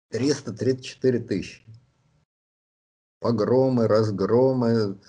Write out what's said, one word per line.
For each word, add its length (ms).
Триста 420
тридцать 340
четыре 340
тысячи. 420
Погромы, 680
разгромы, 1120